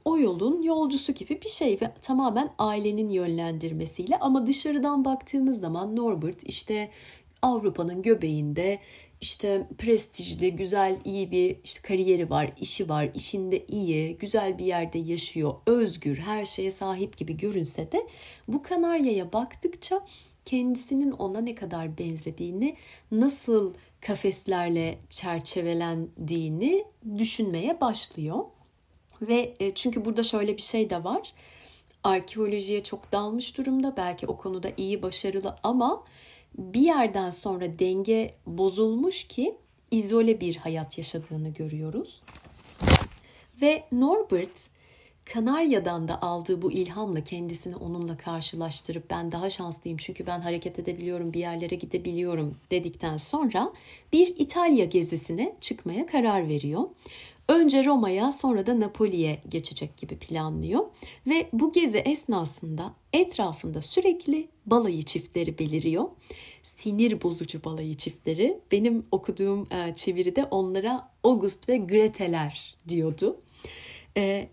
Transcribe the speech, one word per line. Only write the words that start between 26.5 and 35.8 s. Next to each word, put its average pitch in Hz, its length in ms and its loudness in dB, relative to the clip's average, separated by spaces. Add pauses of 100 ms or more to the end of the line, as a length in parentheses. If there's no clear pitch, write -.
düşünmeye 220 640 0
başlıyor. 202 580 -2 (840)
Ve, 240 380 0
e, 196 160 0
çünkü 226 300 -2
burada 226 180 2
şöyle 208 340 0
bir - 40 -8
şey 220 280 2
de 170 140 -2
var. 269 300 -4 (720)
Arkeolojiye 202 800 0
çok - 280 -10
dalmış 208 460 -4
durumda. 269 400 0
Belki 180 300 -4
o - 100 -4
konuda 185 400 -6
iyi, 196 260 -4
başarılı 190 600 -4
ama 254 400 0 (540)